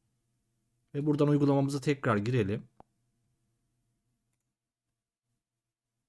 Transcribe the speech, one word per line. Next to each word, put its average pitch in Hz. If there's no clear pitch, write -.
Ve 143
buradan 147
uygulamamıza 139
tekrar 135
girelim. 110